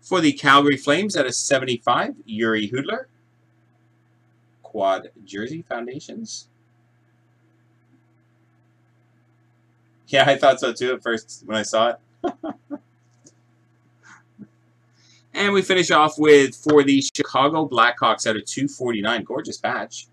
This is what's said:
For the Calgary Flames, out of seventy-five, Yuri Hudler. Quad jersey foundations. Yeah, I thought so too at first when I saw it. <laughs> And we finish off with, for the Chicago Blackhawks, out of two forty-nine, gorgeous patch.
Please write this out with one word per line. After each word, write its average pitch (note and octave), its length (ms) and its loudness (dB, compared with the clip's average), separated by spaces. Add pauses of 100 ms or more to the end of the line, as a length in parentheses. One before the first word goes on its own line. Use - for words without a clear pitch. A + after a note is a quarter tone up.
For F3+ 180 -2
the D3 120 4
Calgary C#3+ 440 4
Flames, F3 400 -2
out C#3 80 2
of A#2+ 80 -4
seventy-five, C3 800 -2 (100)
Yuri A2 440 -2
Hudler. C#3+ 360 -8 (1600)
Quad G2 480 -2 (160)
jersey A2+ 420 -10
foundations. B2 840 -12 (3500)
Yeah, C3+ 200 4
I C#3 100 4
thought C3+ 220 4
so A#2+ 140 -2
too B2+ 200 -2
at B2 80 -8
first - 440 -6
when A2 120 -4
I G#2 60 -2
saw A2+ 300 0 (300)
it. E4+ 100 -4
<laughs> - 460 -14 (2500)
And G3+ 180 -2
we F#3+ 120 2
finish F#3 260 0
off D#3 300 2
with, D3 360 6
for D3+ 280 4
the C#3 180 2
Chicago D3 680 -2
Blackhawks, A#2 600 0
out A2 80 -2
of G2+ 100 -8
two C3+ 220 -6
forty-nine, A2+ 560 -6
gorgeous - 340 -10
patch. - 560 -8